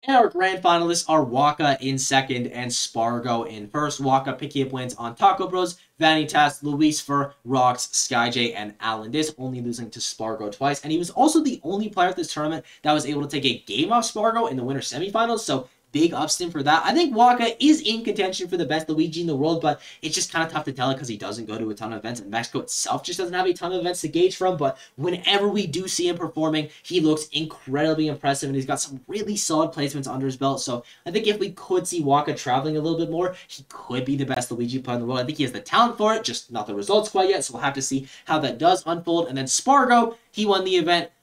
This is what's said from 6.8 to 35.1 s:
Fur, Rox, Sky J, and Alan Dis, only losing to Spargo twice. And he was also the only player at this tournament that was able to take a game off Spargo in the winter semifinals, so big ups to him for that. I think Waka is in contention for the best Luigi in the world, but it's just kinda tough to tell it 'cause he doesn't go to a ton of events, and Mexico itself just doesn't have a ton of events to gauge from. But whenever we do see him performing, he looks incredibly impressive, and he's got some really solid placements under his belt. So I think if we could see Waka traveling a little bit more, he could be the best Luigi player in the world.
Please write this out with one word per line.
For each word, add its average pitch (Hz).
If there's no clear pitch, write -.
Fur, 139
Rox, 127
Sky 120
J, 120
and 104
Alan 110
Dis, 156
only 127
losing 120
to 117
Spargo 110
twice. 139
And 151
he 160
was 175
also 302
the 294
only 202
player 180
at 185
this 175
tournament 156
that 151
was 147
able 147
to 143
take 143
a -
game 185
off 233
Spargo 226
in 139
the 123
winter 131
semifinals, 220
so 139
big 165
ups 107
to -
him 170
for 151
that. 151
I -
think 294
Waka 240
is 302
in 226
contention 190
for 185
the 165
best 156
Luigi 160
in 170
the 151
world, 160
but 147
it's 156
just -
kinda 165
tough -
to 135
tell 135
it 131
'cause 139
he 113
doesn't 104
go 110
to 110
a 104
ton 110
of 113
events, 120
and 98
Mexico 117
itself -
just 175
doesn't 175
have 185
a 180
ton 175
of 185
events 175
to 156
gauge 180
from. 185
But 139
whenever 175
we 202
do 175
see 175
him 170
performing, 156
he 175
looks 156
incredibly 156
impressive, 139
and 135
he's 135
got 135
some 135
really 208
solid 156
placements 139
under 135
his 131
belt. 139
So 120
I 175
think 214
if 208
we -
could -
see 170
Waka 143
traveling 135
a 151
little 165
bit 160
more, 180
he -
could 123
be 135
the 135
best 127
Luigi 120
player 123
in 120
the 117
world. 151